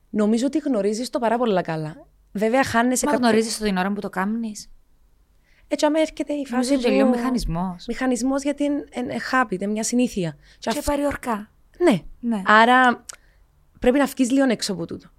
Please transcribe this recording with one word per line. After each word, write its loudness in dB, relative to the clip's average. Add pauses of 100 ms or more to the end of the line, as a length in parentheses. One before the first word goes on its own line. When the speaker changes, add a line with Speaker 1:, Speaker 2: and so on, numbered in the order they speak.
(100)
Speaker 1:
Νομίζω 2
ότι 0
γνωρίζεις -2
το -2
πάρα 2
πολλά 2
καλά. -8 (260)
Βέβαια, 2
χάνεσαι 0
Speaker 2:
Μα 0
Speaker 1:
κάποια 2
Speaker 2:
γνωρίζεις 2
το -6
την 0
ώρα 0
που -6
το -6
κάνεις; -6 (960)
Speaker 1:
Έτσι, 0
άμα 2
έρχεται -4
η -4
Speaker 2:
Νομίζω -6
Speaker 1:
φάση 0
Speaker 2:
είναι 0
και 2
λίγο 4
Speaker 1:
που 2
Speaker 2:
μηχανισμός. -4
Speaker 1:
Μηχανισμός, -2
γιατί -2
είναι, -2 (120)
είναι -6 (160)
habit, 0
είναι -6
μια -4
συνήθεια. -2 (220)
Και -6
Speaker 2:
Και -2
Speaker 1:
αυ- -6
Speaker 2:
πάει 0
ορκά. -6 (280)
Speaker 1:
Ναι. 4 (220)
Speaker 2:
Ναι. -2
Speaker 1:
Άρα, 6 (720)
πρέπει 4
να 4
βγεις 0
λίγο 4
έξω -4
από -8
τούτο. -14 (100)